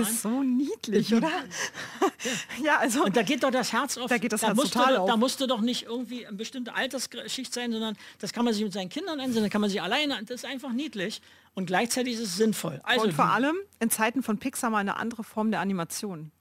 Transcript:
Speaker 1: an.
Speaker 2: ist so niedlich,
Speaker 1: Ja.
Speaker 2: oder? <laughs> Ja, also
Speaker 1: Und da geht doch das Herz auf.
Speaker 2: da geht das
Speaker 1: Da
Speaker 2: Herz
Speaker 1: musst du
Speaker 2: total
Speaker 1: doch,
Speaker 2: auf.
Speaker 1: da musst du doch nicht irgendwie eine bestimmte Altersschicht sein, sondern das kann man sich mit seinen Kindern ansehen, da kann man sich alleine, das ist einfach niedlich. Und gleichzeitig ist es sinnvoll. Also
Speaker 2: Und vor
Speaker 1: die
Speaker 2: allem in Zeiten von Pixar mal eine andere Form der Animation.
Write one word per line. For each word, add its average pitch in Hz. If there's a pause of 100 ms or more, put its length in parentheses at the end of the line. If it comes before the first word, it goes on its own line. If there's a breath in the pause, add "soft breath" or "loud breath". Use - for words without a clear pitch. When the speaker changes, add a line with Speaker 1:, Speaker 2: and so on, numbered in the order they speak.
Speaker 1:
an. 214
Speaker 2:
ist 233
so 247
niedlich, 254
Speaker 1:
Ja. 226
Speaker 2:
oder? 302
<laughs> -
Ja, 302
also 240
Speaker 1:
Und 196
da 233
geht 247
doch 269
das 240
Herz 247
auf. 247
Speaker 2:
da 240
geht 214
das 214
Speaker 1:
Da 220
Speaker 2:
Herz 202
Speaker 1:
musst 285
du 240
Speaker 2:
total 262
Speaker 1:
doch, 196
Speaker 2:
auf. 190
Speaker 1:
da 233
musst 247
du 269
doch 233
nicht 233
irgendwie 233
eine 208
bestimmte 233
Altersschicht 254
sein, 240
sondern 220 (220 loud breath)
das 196
kann 233
man 233
sich 208
mit 202
seinen 185
Kindern 311
ansehen, 240
da 202
kann 208
man 208
sich 190
alleine, 254
das 247
ist -
einfach 262
niedlich. 226 (340 soft breath)
Und 190
gleichzeitig 233
ist 220
es 185
sinnvoll. 196
Also 226
Speaker 2:
Und 180
vor 208
Speaker 1:
die -
Speaker 2:
allem 277 (220)
in 226
Zeiten 233
von 214
Pixar -
mal 220
eine 196
andere 226
Form 220
der 175
Animation. 175